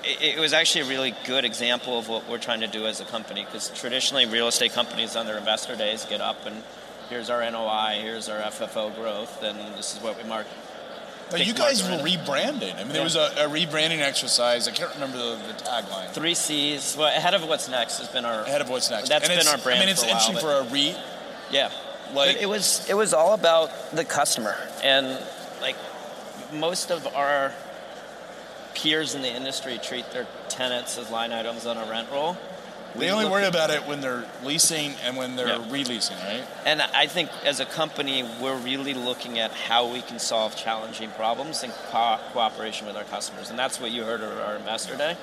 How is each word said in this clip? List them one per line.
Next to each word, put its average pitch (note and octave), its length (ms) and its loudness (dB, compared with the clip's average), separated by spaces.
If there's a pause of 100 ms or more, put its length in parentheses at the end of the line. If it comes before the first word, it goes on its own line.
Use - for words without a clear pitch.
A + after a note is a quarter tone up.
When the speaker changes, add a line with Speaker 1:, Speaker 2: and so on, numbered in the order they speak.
Speaker 1:
it, C#3 320 2
it D#3+ 40 0
was D3+ 120 4
actually D#3+ 340 4
a - 20 -4
really C3 260 0 (120)
good C3 180 2
example A#2+ 540 0
of A2 100 -4
what A2+ 200 -2
we're A#2 100 -2
trying A2+ 220 -2
to A2+ 80 0
do A2 180 -2
as G#2 140 -2
a G2 40 -8
company, G#2+ 480 -6
'cause - 220 -6
traditionally B2+ 520 2
real A#2 220 2
estate A#2 240 2
companies A2+ 440 0
on A2+ 100 -2
their G#2+ 100 -4
investor A2 400 0
days G#2+ 300 -2
get G#2 160 -2
up A2 240 -4
and, A2 160 -8 (480)
"Here's A#2 180 -4
our A#2+ 140 2
N A#2 120 0
O A2+ 140 -2
I, G#2+ 320 2
here's A2 300 -6
our G#2+ 80 -2
F G#2+ 240 -4
F G#2+ 160 -4
O G#2+ 100 0
growth, G#2+ 540 -6
and G#2+ 160 -2 (180)
this - 180 -6
is G#2 60 -10
what A2 160 -4
we A2+ 100 -10
mark-," A2 200 -4 (840)
Speaker 2:
Now, E3+ 60 -2
Speaker 1:
think F3+ 120 2
Speaker 2:
you A#3+ 40 0
guys C4+ 300 4
were F#3 160 0
Speaker 1:
market C#3+ 80 -2 (120)
Speaker 2:
rebranding. C#3+ 580 0
I - 20 -8
mean, G#2 100 -6
there D3 100 -2
Speaker 1:
Yeah. C#3+ 60 2
Speaker 2:
was D#3+ 120 2
a, D3+ 100 6 (180)
a D3 60 4
rebranding D#3 500 2
exercise. A#2+ 680 4
I A#2+ 40 0
can't - 240 -2
remember C3 240 -4
the, A#2 160 -2 (140)
the A2 40 -8 (100)
tagline. G2 500 -2
Speaker 1:
Three E3 220 0
C's. D3 600 0
Well, D3 180 6
Ahead F3 200 4
of E3 120 2
What's D3+ 220 0
Next B2 300 0
has A#2+ 100 -6
been B2 160 -2
our A2+ 200 0
Speaker 2:
Ahead C#3+ 180 2
of B2 80 -2
What's B2+ 200 2
Next. A#2 200 -2
Speaker 1:
That's D3+ 180 6
Speaker 2:
And F3+ 40 4
Speaker 1:
been F3+ 80 6
Speaker 2:
it's, D#3 120 6
Speaker 1:
our C3+ 60 4
brand B2 220 4
Speaker 2:
I - 20 6
mean, F#3+ 80 6
it's F3+ 120 2
Speaker 1:
for - 60 2
a - 60 4
while, - 140 6
Speaker 2:
interesting - 60 0 (140)
Speaker 1:
but C#3 160 4
Speaker 2:
for A#2+ 60 -6
a - 20 -2
reit. C#3+ 240 2 (540)
Speaker 1:
Yeah. C3+ 200 4 (440)
Speaker 2:
Like C#3 220 6
Speaker 1:
But A3 60 0
it G3+ 60 0
was, G3+ 400 2
it F#3+ 60 4
was G3+ 180 4
all E3+ 220 8
about E3 600 4
the D#3+ 120 2
customer. A#2+ 500 2 (260)
And, C3+ 240 6 (540)
like, C3 160 -2 (800)
most E3+ 360 -2
of D#3 240 -2
our C#3 380 4 (1200)
peers D#3 400 2
in C#3 80 -4
the B2+ 100 -2
industry C3 500 -6
treat B2 300 -6
their A#2+ 140 -4 (220)
tenants B2 500 -2
as A2 120 -10
line A#2 220 -2
items A#2 340 -4
on A#2 100 -2
a A2+ 140 -4
rent A#2 200 -4
roll. D#3 260 0 (580)
Speaker 2:
They C3 120 0
Speaker 1:
We F3+ 40 2
Speaker 2:
only G#3+ 140 4
Speaker 1:
look G3 100 2
Speaker 2:
worry G3+ 100 6
Speaker 1:
at F#3+ 60 6
Speaker 2:
about D#3 200 4
it C#3+ 160 0
when C#3+ 140 -4
they're B2 240 -2 (180)
leasing D3 520 2 (100)
and B2+ 120 0
when B2+ 200 -4
they're B2 100 0 (120)
Speaker 1:
Yeah. A2+ 120 -6
Speaker 2:
releasing, B2 480 -2
right? G#2+ 240 -4 (220)
Speaker 1:
And D3+ 180 4
I C#3 240 4
think D#3 240 -2 (140)
as C#3 160 2
a C3 40 0
company, C#3 600 -2 (160)
we're C3+ 160 0
really C3+ 380 -2
looking B2 440 -4
at A2 140 0
how A#2+ 340 4
we A#2+ 160 -4
can A#2 160 -8
solve A2 380 2
challenging A2+ 540 -4
problems A#2+ 520 -2
in A#2+ 80 -6 (220)
co-, A#2 260 4 (140)
cooperation A2 560 -2
with G2+ 80 -6
our G#2 80 -6
customers. G2+ 460 -8
And A#2 80 -6
that's C3 220 -2
what A#2 120 -4
you A#2 120 -4
heard A2+ 180 -2
at G#2+ 160 -6
our G#2+ 180 -4
investor A2 400 -4
day. D#3 260 0